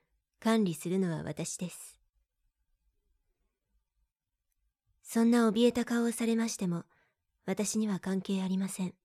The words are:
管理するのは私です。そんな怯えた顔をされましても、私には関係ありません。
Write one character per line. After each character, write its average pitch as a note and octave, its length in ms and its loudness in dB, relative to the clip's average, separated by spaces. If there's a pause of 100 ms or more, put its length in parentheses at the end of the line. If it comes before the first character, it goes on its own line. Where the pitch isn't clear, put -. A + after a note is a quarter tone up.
(400)
管 A3+ 240 4
理 E3+ 120 0
す - 120 -10
る F#3 120 0
の F3+ 120 0
は D3+ 120 -4
私 - 340 -6
で E3+ 140 -6
す。 - 280 -20 (3000)
そ A3+ 220 0
ん A#3 80 6
な A#3 180 6
怯 A#3 200 4
え - 20 6
た A#3+ 120 -2
顔 A#3 200 0
を A#3 80 0
さ A3+ 160 -4
れ A3+ 80 2
ま A3+ 120 0
し - 100 -6
て F#3+ 100 -2
も、 E3+ 160 -2 (640)
私 G3+ 320 -2
に A3 80 0
は F#3+ 120 -2
関 F#3+ 220 -2
係 F#3+ 220 -2
あ F#3 40 -2
り F#3+ 120 0
ま G3 100 -2
せ F#3 160 -4
ん。 - 80 -8 (120)